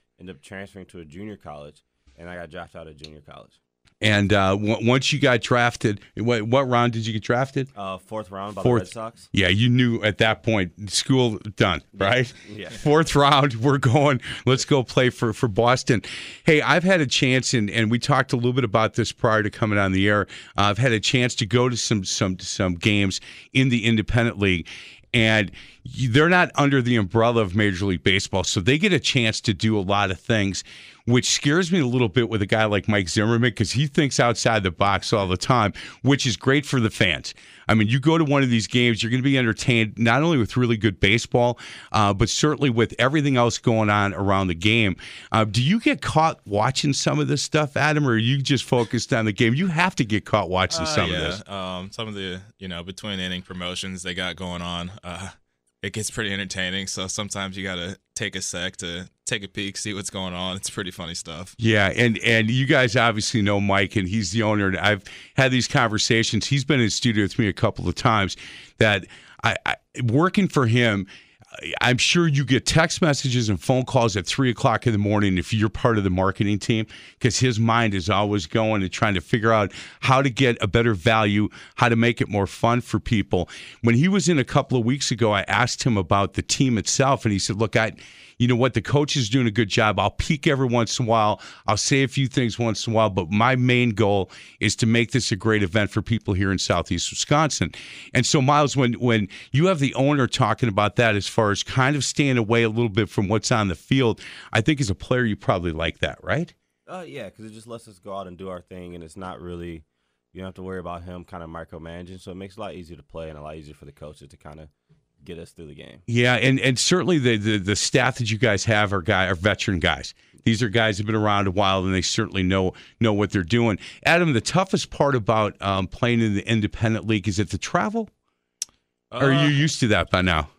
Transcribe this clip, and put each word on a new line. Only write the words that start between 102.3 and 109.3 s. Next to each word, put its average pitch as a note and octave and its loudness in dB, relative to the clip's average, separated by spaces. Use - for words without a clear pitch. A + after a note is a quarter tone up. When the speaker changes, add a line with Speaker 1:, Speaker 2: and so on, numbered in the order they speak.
Speaker 2:
away A#2 2
a A2+ 2
little A2+ 0
bit G2+ 0
from G2+ -2
what's G#2+ -2
on A2 2
the E2+ -2
field, B2 0
I A2 2
think C#3+ 0
as G#2 -2
a F#2 -4
player B2+ -2
you G#2 -2
probably F2 -2
like D#2+ -6
that, D2 -4
right? C#3+ -4
Speaker 1:
Uh, F3+ -14
yeah, C3 -14
'cause A2 -20
it A2 -18
just A2 -20
lets A#2 -16
us G2 -20
go G2+ -14
out G2 -10
and F2 -16
do F#2 -12
our F2+ -12
thing, F2+ -16
and E2+ -14
it's E2 -20
not F#2 -12